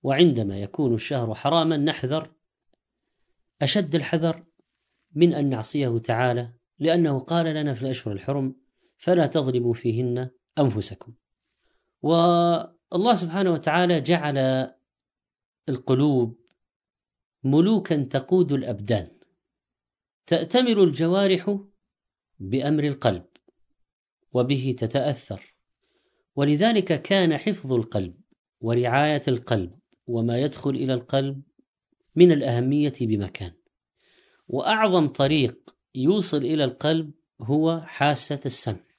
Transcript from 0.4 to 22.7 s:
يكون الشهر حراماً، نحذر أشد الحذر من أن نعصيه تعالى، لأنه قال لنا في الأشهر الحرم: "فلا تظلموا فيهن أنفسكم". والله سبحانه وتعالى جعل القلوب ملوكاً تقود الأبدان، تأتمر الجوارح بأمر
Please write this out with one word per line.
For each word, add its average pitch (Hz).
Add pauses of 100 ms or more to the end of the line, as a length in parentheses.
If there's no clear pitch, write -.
يكون 120
الشهر 117
حراماً، 160
نحذر 147 (1300)
أشد 156
الحذر 165 (720)
من 160
أن 143
نعصيه 123
تعالى، 120 (260)
لأنه 160
قال 165
لنا 151
في 117
الأشهر 120
الحرم: 135 (400)
"فلا 175
تظلموا 123
فيهن 123 (280)
أنفسكم". 113 (920)
والله 170
سبحانه 180
وتعالى 165
جعل 135 (1000)
القلوب 131 (1040)
ملوكاً 170
تقود 139
الأبدان، 107 (1160)
تأتمر 208
الجوارح 180 (800)
بأمر 139